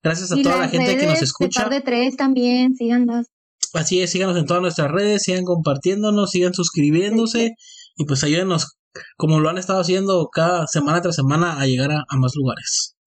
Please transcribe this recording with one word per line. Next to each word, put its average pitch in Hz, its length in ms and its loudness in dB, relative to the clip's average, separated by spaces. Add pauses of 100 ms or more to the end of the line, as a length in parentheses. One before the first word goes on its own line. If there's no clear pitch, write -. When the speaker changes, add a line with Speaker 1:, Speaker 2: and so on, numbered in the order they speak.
Speaker 1:
Gracias 170 280 -4
a 175 60 0
Speaker 2:
Y 285 60 2
Speaker 1:
toda 262 120 2
la 262 80 0
Speaker 2:
las 262 80 -4
Speaker 1:
gente 254 200 0
que 254 40 0
nos 269 100 2
Speaker 2:
redes 311 140 2
de 135 60 0
Speaker 1:
escucha. 185 380 -2
Speaker 2:
Par 226 80 -2
de 277 100 0
Tres 254 360 -2
también, 254 580 2
síganlas. 240 520 0 (460)
Speaker 1:
Así 175 280 0
es, 175 100 -2
síganos 180 260 0
en 160 80 0
todas 170 160 0
nuestras 170 300 -2
redes, 202 320 0
sigan 185 200 -2
compartiéndonos, 190 880 0
sigan 180 220 2
suscribiéndose 185 840 0
Speaker 2:
Sí, 233 60 2 (120)
sí. - 400 -20
Speaker 1:
y, 147 80 -2
pues, 139 180 0
ayúdenos, 165 540 0 (400)
como 156 220 2
lo 156 100 2
han 175 80 -4
estado 185 240 0
haciendo 185 500 0
cada 165 360 0
semana 160 340 0
tras 170 140 -2
semana, 147 440 0
a 139 60 0
llegar 131 260 0
a, 151 160 -4
a 139 100 -2
más 127 180 2
lugares. - 600 -4 (120)